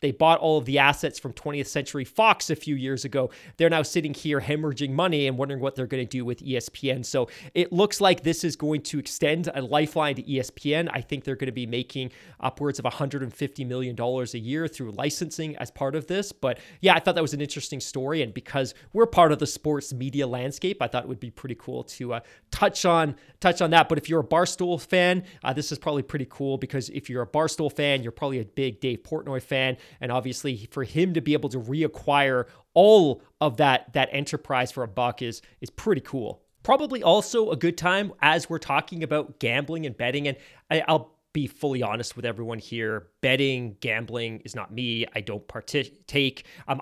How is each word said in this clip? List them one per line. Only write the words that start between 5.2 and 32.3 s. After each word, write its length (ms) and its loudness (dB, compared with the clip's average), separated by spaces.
and 120 -2
wondering 220 -4
what 140 -4
they're 120 -4
gonna 180 -4
do 220 -6
with 160 -6
E 120 -4
S 140 -4
P 220 -4
N. 120 -2
So 280 -2
it 180 2
looks 260 4
like 260 4
this 200 0
is 120 -2
going 260 -2
to 160 -6
extend 560 -2
a 80 -4
lifeline 540 0
to 140 -10
E 80 -2
S 160 -4
P 200 -2
N. 160 -2
I 100 -4
think 240 -8
they're 100 -4
gonna 160 -4
be 140 -6
making 460 -6
upwards 380 -4
of 60 -4
a 60 -2
hundred 320 -4
and 100 -8
fifty 320 -8
million 320 -6
dollars 380 -2
a 40 -8
year 300 -4
through 220 -10
licensing 240 -4
as 120 -10
part 240 -4
of 140 -6
this. 240 -4
But 260 -4
yeah, 120 6
I 60 6
thought 160 2
that 80 0
was 120 -2
an 60 -4
interesting 380 -8
story. 420 -4
And 140 -4
because 400 -4
we're 140 6
part 240 6
of 80 2
the 80 0
sports 460 -4
media 340 -2
landscape, 560 -4
I 60 0
thought 160 -4
it 40 -10
would 120 -8
be 100 -12
pretty 240 -10
cool 300 -10
to, 300 -8
uh, 60 -6
touch 340 0
on, 300 4
touch 240 2
on 80 2
that. 180 8
But 80 0
if 120 -2
you're 140 2
a 40 -8
Barstool 540 2
fan, 420 4
uh, 80 0
this 180 -4
is 80 -6
probably 240 -2
pretty 260 -6
cool 300 -4
because 300 -6
if 200 -10
you're 140 -4
a 60 -8
Barstool 440 0
fan, 300 2
you're 80 -6
probably 300 -4
a 40 -6
big 360 -4
Dave 240 -4
Portnoy 360 -6
fan. 360 0
And 100 -6
obviously 600 -4
for 100 -4
him 320 0
to 60 0
be 120 2
able 180 0
to 100 -6
reacquire 840 2